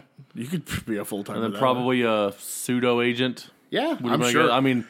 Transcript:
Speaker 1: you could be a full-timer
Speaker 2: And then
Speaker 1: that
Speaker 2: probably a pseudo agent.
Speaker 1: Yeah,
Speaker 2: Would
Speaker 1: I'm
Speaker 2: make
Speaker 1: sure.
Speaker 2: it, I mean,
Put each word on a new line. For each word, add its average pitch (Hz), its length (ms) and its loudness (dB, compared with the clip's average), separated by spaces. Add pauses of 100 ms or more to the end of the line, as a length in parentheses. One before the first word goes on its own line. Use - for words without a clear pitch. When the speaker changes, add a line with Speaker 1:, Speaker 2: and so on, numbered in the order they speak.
(360)
Speaker 1:
you 117 100 -8
could 143 400 -6
be 107 120 -4
a 98 80 -6
full-timer 101 320 -6
Speaker 2:
And 113 80 -2
then 107 80 -2
Speaker 1:
that 101 60 -8
Speaker 2:
probably 123 440 2
a 107 340 2
pseudo 123 640 0
agent. 123 480 -2 (200)
Speaker 1:
Yeah, 277 300 -2
Speaker 2:
Would 123 140 0
Speaker 1:
I'm 147 80 2
Speaker 2:
make 120 100 4
Speaker 1:
sure. - 160 4
Speaker 2:
it, 120 40 2
I 127 100 4
mean, 127 280 2